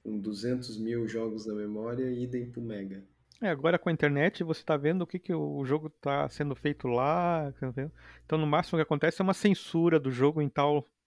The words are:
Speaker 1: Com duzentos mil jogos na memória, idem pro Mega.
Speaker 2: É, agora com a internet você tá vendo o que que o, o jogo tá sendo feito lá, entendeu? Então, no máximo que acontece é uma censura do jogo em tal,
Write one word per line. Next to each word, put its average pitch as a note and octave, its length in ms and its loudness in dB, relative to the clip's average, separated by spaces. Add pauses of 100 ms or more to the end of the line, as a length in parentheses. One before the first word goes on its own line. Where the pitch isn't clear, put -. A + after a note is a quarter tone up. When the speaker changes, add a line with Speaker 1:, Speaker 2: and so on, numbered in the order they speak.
Speaker 1:
Com G#2+ 160 -6
duzentos A2 580 -6
mil A2+ 300 -4
jogos A2 380 -6
na G#2+ 80 -6
memória, G#2+ 580 -4
idem B2 360 -6
pro A#2+ 140 -10
Mega. G2 400 -10 (380)
Speaker 2:
É, G#3+ 80 -2
agora E3 280 2
com - 120 0
a E3+ 40 2
internet D3+ 520 2
você D#3+ 180 -4
tá D#3 140 0
vendo D#3 260 0
o E3+ 40 -6
que - 120 -8
que F3+ 160 -4
o, D3 220 -2
o C#3 80 -4
jogo D3+ 260 0
tá C#3+ 380 -2
sendo C#3+ 260 -4
feito D3 320 -4
lá, D3+ 720 2
entendeu? C3 300 -4 (340)
Então, D#3 140 0
no D#3 80 2
máximo D#3+ 320 2
que D#3 40 4
acontece D3+ 380 2
é F#3+ 40 2
uma F#3+ 100 4
censura E3+ 640 4
do C3+ 140 -2
jogo C#3+ 280 4
em D3 80 2
tal, D3 380 2 (200)